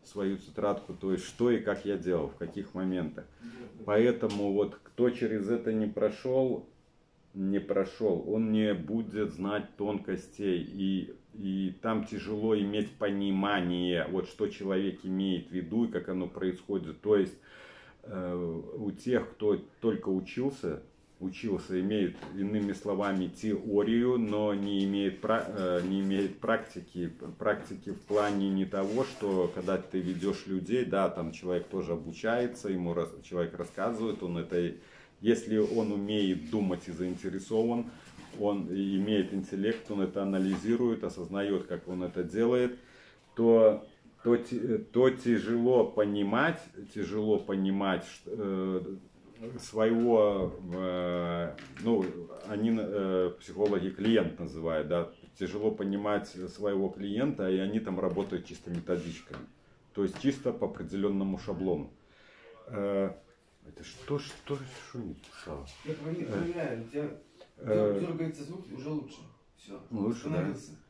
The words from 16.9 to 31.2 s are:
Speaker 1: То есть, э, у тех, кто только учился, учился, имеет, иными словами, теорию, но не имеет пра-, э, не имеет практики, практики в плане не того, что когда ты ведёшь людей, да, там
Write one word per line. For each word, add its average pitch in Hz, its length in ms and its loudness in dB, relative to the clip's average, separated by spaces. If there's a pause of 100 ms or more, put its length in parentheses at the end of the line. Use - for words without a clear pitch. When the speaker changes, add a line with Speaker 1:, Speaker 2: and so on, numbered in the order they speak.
Speaker 1:
То 104 160 6
есть, 95 200 2 (680)
э, 87 580 -4 (160)
у 101 120 -4
тех, 120 420 0
кто 104 240 2 (240)
только 107 280 0
учился, 95 760 -2 (380)
учился, 92 600 -2
имеет, 98 340 2 (220)
иными 101 360 0
словами, 95 540 0
теорию, 110 920 2
но 104 360 2
не 98 300 2
имеет 98 360 0
пра-, 113 280 2
э, 92 360 0
не 98 160 0
имеет 98 380 0
практики, 90 720 -4 (280)
практики - 520 -2
в - 120 -8
плане 101 480 2
не 95 140 2
того, 101 400 0
что 95 500 0
когда 92 240 0
ты 95 220 -4
ведёшь 92 460 -2
людей, 98 380 0
да, 95 240 2
там 82 240 -4